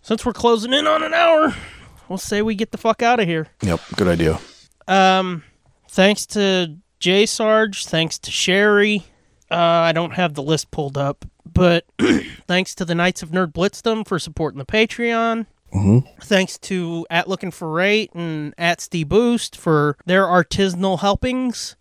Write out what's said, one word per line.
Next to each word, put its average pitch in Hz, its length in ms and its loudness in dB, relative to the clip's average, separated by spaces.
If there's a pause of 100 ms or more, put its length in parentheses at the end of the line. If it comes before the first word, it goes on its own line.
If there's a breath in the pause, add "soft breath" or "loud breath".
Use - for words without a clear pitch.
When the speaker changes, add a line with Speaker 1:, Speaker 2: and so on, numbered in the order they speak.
Speaker 1:
Since - 240 -4
we're 247 80 -2
closing 233 400 0
in 294 140 0
on 311 160 0
an 311 100 -4
hour, 330 420 4 (540 loud breath)
we'll 185 100 -8
say 208 220 -4
we 220 140 -2
get 214 180 -6
the 208 60 -10
fuck 226 240 0
out 240 180 2
of 196 60 2
here. 160 220 -2 (140)
Speaker 2:
Yep, 87 180 0 (160)
good 95 120 2
idea. 82 300 2 (500 loud breath)
Speaker 1:
Um, 185 540 2 (480 soft breath)
thanks 202 360 2
to 185 500 0 (240)
J 196 260 4
Sarge, 220 600 0
thanks 160 340 -2
to - 100 -14
Sherry. 208 760 2 (460 soft breath)
Uh, 170 60 -4
I 170 360 2
don't 165 220 -2
have 175 200 -2
the 147 80 -10
list 147 280 -2
pulled 139 280 -6
up, 139 260 -4 (200)
but 170 400 2 (320)
<clears throat> - 300 -8
thanks 180 300 -2
to 185 80 -6
the 170 100 -4
Knights 175 280 0
of 160 80 -14
Nerd 180 220 -2
Blitzdom 214 540 -2
for 185 120 -4
supporting 151 400 -6
the 135 80 -10
Patreon. 226 800 -2 (280)
Speaker 2:
Mm-hmm. 107 340 4 (140)
Speaker 1:
Thanks 190 360 0
to 170 520 -6
at 165 180 -2
Looking 185 220 -6
for 170 200 -10
Rate 196 440 0
and 156 420 -8
at 170 240 -2
Steve 156 280 -6
Boost 233 480 0
for 147 400 0 (100)
their 185 180 4
artisanal 180 760 0
helpings. 247 800 -4